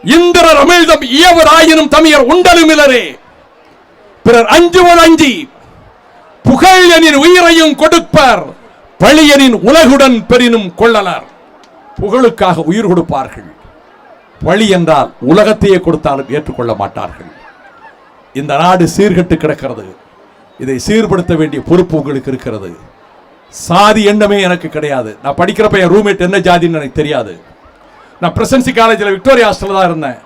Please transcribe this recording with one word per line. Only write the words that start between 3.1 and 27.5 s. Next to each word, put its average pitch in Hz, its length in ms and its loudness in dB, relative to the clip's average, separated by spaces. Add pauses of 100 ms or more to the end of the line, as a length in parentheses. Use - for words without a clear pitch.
பிறர் 233 240 2
அஞ்சுவர் 339 520 4
அஞ்சி, 311 520 2 (920)
புகழ் 359 480 4
எனின் 330 240 2
உயிரையும் 330 600 2
கொடுப்பர், 294 720 0 (540)
பழியனின் 277 540 4
உலகுடன் 254 760 2
பெரினும் 233 500 0
கொள்ளலர்." 202 520 -4 (720)
புகழுக்காக 202 560 -2
உயிர் 175 300 -4
கொடுப்பார்கள். 151 580 -6 (1000)
பழி 202 220 0 (100)
என்றால் 160 340 -2 (200)
உலகத்தையே 202 560 2
கொடுத்தாலும் 143 500 -6
ஏற்றுக்கொள்ள 127 440 -8
மாட்டார்கள். 95 500 -12 (1120)
இந்த 143 120 -8 (100)
நாடு 180 220 2 (100)
சீர்கெட்டு 180 480 0
கிடக்கிறது. 135 440 -8 (760)
இதை 131 140 -6 (100)
சீர்படுத்த 196 540 -2
வேண்டிய 143 280 -4
பொறுப்பு 175 320 0
உங்களுக்கு 135 320 -8
இருக்கிறது. 107 380 -12 (960)
சாதி 208 440 2
எண்ணமே 208 280 0 (100)
எனக்கு 175 280 -6
கிடையாது. 135 360 -6 (120)
நான் 139 160 -6
படிக்கிறப்ப 208 440 -2
என் 170 100 0
ரூம்மேட் 202 320 0
என்ன 190 120 -2 (100)
ஜாதின்னு 170 320 0
எனக்கு 143 200 -8
தெரியாது. 135 340 -6 (880)